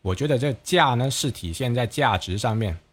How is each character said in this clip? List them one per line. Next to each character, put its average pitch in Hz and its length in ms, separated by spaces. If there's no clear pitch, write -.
我 92 140
覺 143 120
得 143 100
這 139 140
價 151 320
呢 127 160
是 - 180
體 87 220
現 120 240
在 120 100
價 113 320
值 92 200
上 110 180
面 104 220